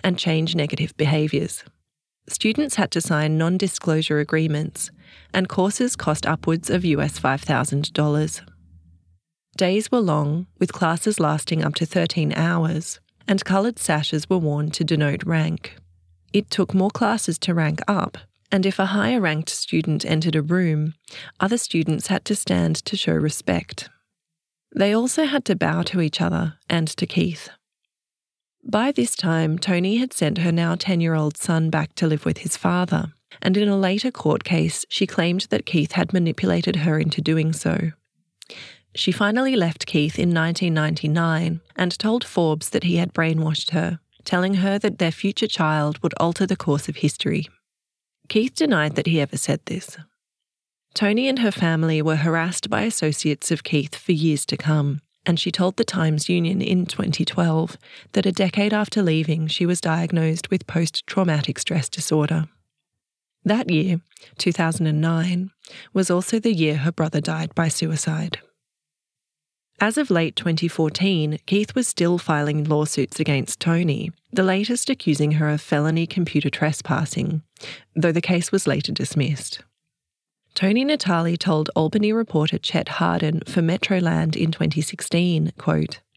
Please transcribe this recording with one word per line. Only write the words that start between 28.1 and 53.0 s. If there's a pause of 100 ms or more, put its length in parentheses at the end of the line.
By
this
time,
Toni
had
sent
her
now
ten-year-old
son
back
to
live
with
his
father, (280)
and
in
a
later
court
case,
she
claimed
that
Keith
had
manipulated
her
into
doing
so. (1000)
She
finally
left
Keith
in
nineteen
ninety-nine (160)
and
told
Forbes
that
he
had
brainwashed
her, (260)
telling
her
that
their
future
child
would
alter
the
course
of
history. (800)
Keith
denied
that
he
ever
said
this. (960)
Toni
and
her
family
were
harassed
by
associates